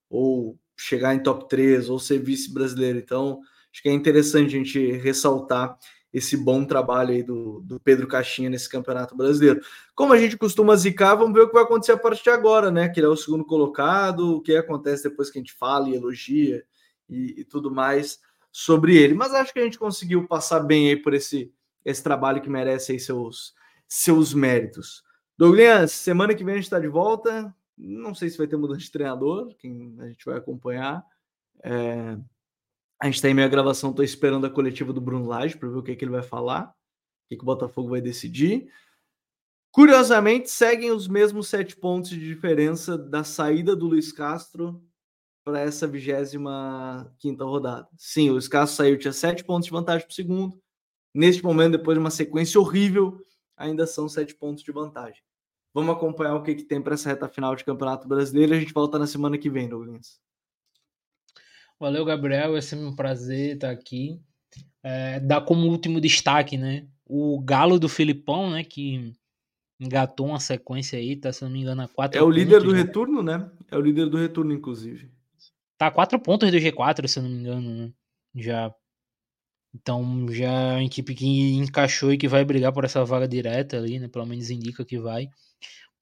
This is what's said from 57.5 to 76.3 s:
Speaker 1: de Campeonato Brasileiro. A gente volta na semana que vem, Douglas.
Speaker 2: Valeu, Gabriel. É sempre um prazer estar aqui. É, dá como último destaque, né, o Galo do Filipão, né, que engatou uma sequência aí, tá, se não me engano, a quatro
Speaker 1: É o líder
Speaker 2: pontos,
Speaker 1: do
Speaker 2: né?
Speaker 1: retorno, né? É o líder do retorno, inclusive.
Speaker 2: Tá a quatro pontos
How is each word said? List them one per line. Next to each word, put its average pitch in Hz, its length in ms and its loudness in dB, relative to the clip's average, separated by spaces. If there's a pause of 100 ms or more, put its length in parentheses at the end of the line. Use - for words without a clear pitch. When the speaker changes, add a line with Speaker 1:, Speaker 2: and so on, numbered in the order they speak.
Speaker 1:
de 131 120 -10
Campeonato 135 420 -6
Brasileiro. 139 480 2
A 160 40 2
gente 156 140 -6
volta 147 240 -2
na 147 80 -2
semana 147 320 -4
que 147 120 -6
vem, 131 180 -4
Douglas. 117 540 -16 (1600)
Speaker 2:
Valeu, 151 280 -4
Gabriel. 151 500 -2
É 151 60 -4
sempre 147 240 -10
um 139 100 -10
prazer 135 600 -6
estar 139 140 -6
aqui. 127 520 -10 (600)
É, 131 380 -8
dá 143 220 2
como 165 260 2
último 165 320 -2
destaque, 147 580 2
né, 135 300 -6 (180)
o 143 360 -2
Galo 143 360 4
do 160 120 0
Filipão, 151 600 -2
né, 160 140 -4
que 131 500 -10 (640)
engatou 131 500 -4
uma 147 120 -6
sequência 131 580 -8
aí, 123 200 -8
tá, 135 160 -8
se - 100 -16
não 131 80 -10
me 131 80 -8
engano, 131 220 -6
a 127 80 -10
quatro 135 280 -4
Speaker 1:
É 147 60 4
o 165 60 8
líder 175 320 8
Speaker 2:
pontos, 180 60 0
Speaker 1:
do 190 40 6
Speaker 2:
né? 185 100 4
Speaker 1:
retorno, 226 400 -2
né? 170 300 -6 (180)
É - 80 -6
o 143 40 0
líder 151 280 2
do 151 80 -2
retorno, 165 360 -2
inclusive. 120 580 -12 (640)
Speaker 2:
Tá 208 100 2
a 214 40 -2
quatro 208 260 2
pontos 214 320 2